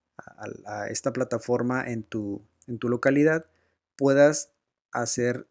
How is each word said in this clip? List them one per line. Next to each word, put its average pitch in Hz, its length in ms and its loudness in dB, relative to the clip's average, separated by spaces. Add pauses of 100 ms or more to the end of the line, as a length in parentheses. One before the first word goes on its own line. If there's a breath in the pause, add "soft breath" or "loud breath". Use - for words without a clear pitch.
(180)
a, - 640 -12
a 104 60 -6
esta - 240 -4
plataforma 123 720 -2
en 113 160 -6
tu, 101 400 -8 (240)
en 120 120 -8
tu 120 100 -4
localidad, 143 580 2 (500)
puedas 143 540 4 (420)
hacer, 123 580 -2